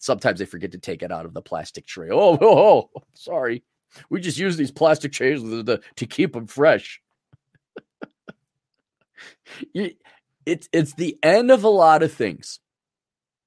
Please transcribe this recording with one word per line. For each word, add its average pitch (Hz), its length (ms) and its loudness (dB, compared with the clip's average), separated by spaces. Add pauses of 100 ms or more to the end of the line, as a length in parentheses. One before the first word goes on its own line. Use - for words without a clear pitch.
Sometimes 101 400 -4
they 92 60 -6
forget 87 260 -14
to 92 60 -18
take 85 260 -12
it 87 80 -10
out 82 140 -10
of 85 60 -18
the 82 100 -14
plastic - 440 -14
tray. 82 240 -16
"Oh, 170 280 4
<laughs> - 20 -
oh, 190 560 6
oh, - 60 -18 (120)
sorry. 127 480 -6 (480)
We 185 100 -4
just 165 180 -8
use 180 180 -2
these 143 160 -4
plastic 156 400 0
trays 131 300 -2
to, 113 380 -6 (140)
to 117 120 -10
keep - 280 -4
'em 117 140 -12
fresh." 139 520 0 (760)
<laughs> - 60 -20 (1900)
You, 185 180 -6 (580)
it's, 165 240 -8
it's 160 220 -2
the - 280 -8
end 226 280 4
of 220 140 6
a 220 40 4
lot 160 340 6
of 160 100 -2
things. - 480 -8 (880)